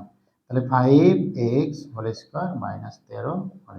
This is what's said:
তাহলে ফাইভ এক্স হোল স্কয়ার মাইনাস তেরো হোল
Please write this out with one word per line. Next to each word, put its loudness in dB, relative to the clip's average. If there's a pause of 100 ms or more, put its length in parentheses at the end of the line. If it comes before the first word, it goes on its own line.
(440)
তাহলে -4
ফাইভ 6 (240)
এক্স 0 (140)
হোল -10
স্কয়ার -10
মাইনাস -10 (120)
তেরো -8 (300)
হোল -20